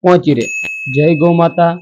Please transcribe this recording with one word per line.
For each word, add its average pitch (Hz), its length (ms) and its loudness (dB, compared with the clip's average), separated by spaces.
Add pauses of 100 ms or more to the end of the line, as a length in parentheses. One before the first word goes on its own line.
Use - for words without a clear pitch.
પહોંચી 180 340 2
રહે. 113 100 -4 (460)
જય 151 280 2
ગૌ 170 200 2
માતા 170 300 0 (100)